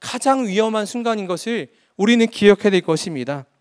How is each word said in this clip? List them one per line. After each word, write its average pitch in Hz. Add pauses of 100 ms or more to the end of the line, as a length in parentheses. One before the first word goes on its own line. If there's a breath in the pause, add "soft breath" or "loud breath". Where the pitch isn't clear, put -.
가장 262
위험한 214
순간인 226
것을 180 (280)
우리는 226
기억해야 202
될 180
것입니다. 143 (140)